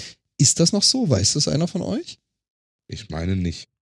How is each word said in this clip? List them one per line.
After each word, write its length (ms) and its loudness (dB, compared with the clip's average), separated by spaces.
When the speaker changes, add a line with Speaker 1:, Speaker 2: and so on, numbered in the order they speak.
Speaker 1:
Ist 220 4
das 140 4
noch 100 0
so? 260 2
Weiß 260 2
das 120 0
einer 220 0
von 140 -6
euch? 360 -6
Speaker 2:
Ich 200 -14
meine 280 -2
nicht. 320 -4